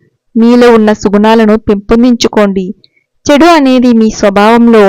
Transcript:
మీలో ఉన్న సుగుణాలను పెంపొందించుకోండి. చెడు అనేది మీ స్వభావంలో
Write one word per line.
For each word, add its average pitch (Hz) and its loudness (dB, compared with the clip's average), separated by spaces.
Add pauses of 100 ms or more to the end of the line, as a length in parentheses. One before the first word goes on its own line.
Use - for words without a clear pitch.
(360)
మీలో 240 2 (100)
ఉన్న 214 0 (120)
సుగుణాలను 214 0 (120)
పెంపొందించుకోండి. 208 -2 (580)
చెడు 294 2 (120)
అనేది 254 0 (120)
మీ 220 0 (120)
స్వభావంలో 226 0